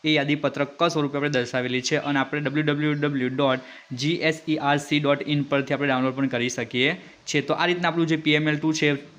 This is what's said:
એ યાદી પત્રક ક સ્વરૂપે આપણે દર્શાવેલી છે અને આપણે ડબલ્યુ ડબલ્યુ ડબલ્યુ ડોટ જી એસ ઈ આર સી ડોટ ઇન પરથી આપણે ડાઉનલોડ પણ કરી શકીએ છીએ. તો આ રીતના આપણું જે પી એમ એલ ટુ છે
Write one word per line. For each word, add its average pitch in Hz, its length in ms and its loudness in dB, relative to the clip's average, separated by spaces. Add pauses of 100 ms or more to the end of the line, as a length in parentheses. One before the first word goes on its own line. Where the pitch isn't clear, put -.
એ 156 120 2
યાદી 147 300 2
પત્રક 139 340 -2
ક 170 140 2
સ્વરૂપે 147 260 -2
આપણે 143 160 0
દર્શાવેલી 127 500 0
છે 151 140 0 (120)
અને 143 120 2
આપણે 147 220 -2
ડબલ્યુ 147 240 0
ડબલ્યુ 151 280 0
ડબલ્યુ 143 380 0
ડોટ 131 280 0 (340)
જી 143 220 -2 (120)
એસ 156 160 0
ઈ 156 160 0
આર 143 200 2
સી 147 200 0
ડોટ 143 260 2
ઇન 147 180 0
પરથી 139 300 0
આપણે 139 140 -2
ડાઉનલોડ 131 280 0
પણ 135 180 0
કરી 120 200 -2
શકીએ 123 360 0 (340)
છીએ. 143 180 0
તો - 120 -2
આ 170 140 0
રીતના 180 220 0
આપણું 165 200 0
જે 160 60 2
પી 151 220 2
એમ 151 100 2
એલ 151 100 0
ટુ 156 140 0
છે 156 160 2 (300)